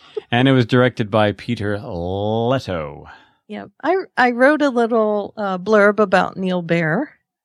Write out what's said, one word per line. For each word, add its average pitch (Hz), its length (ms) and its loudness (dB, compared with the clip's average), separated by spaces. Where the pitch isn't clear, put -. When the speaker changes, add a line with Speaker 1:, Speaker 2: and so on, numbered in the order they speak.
Speaker 1:
<laughs> - 300 -12
Speaker 2:
And 127 160 4
it 135 40 6
was 127 140 4
directed 120 460 2
by 107 180 4
Peter 104 480 -6
Leto. 98 1300 -4
Speaker 1:
Yep. 202 240 -16
I, 359 120 0
I 247 160 2
wrote 269 300 2
a 285 80 2
little, 220 680 0
uh, 196 220 -4
blurb 208 420 4
about 190 360 0
Neil 185 240 -2
Baer, 170 560 -2